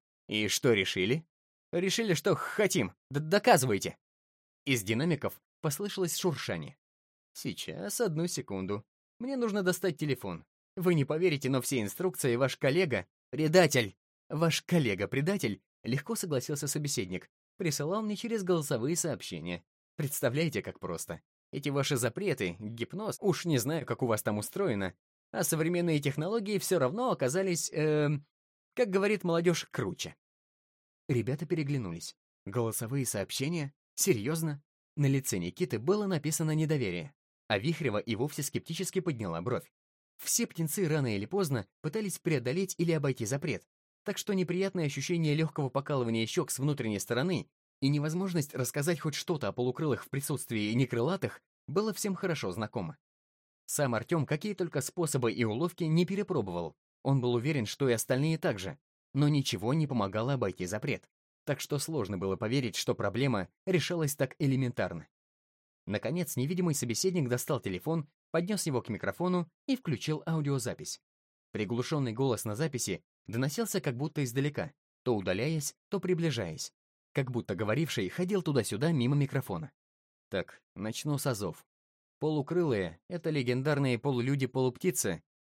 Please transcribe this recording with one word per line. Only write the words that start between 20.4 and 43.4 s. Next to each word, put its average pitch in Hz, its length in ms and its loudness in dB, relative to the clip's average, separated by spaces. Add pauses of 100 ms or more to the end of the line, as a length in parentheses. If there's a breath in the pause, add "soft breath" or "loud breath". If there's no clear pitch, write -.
как - 180 -10
просто. 85 420 -8 (300)
Эти 139 180 -4
ваши 139 280 0
запреты, 117 600 -2
гипноз, 117 640 -6
уж 196 240 2
не 160 120 4
знаю, 131 300 -2
как - 160 -2
у 123 40 2
вас 110 140 2
там 107 160 0
устроено, 104 560 -2 (380)
а - 120 -2
современные 165 560 2
технологии 190 580 0
всё 180 220 2
равно 202 320 2
оказались, 170 600 0
эм, 151 540 2 (500)
как 247 140 2
говорит 196 340 2
молодёжь, 170 480 2
круче». 92 440 -4 (920)
Ребята 123 380 0
переглянулись. 139 680 -2 (300)
Голосовые 117 600 -2
сообщения? 139 680 -2 (220)
Серьёзно? 147 680 2 (320)
На 147 120 4
лице 135 300 2
Никиты 90 420 -2
было 196 280 0
написано 156 440 0
недоверие, 127 640 0 (340)
а 107 100 2
Вихрева 135 400 0
и 110 180 -2
вовсе 143 280 -2
скептически 170 560 -4
подняла 110 420 -4
бровь. 101 300 -4 (460)
Все - 300 0
птенцы 165 400 -2
рано 139 280 2
или 101 100 -2
поздно 139 420 0 (140)
пытались 196 380 -4
преодолеть 151 580 0
или 170 140 2
обойти 143 340 0
запрет, 135 420 -4 (360)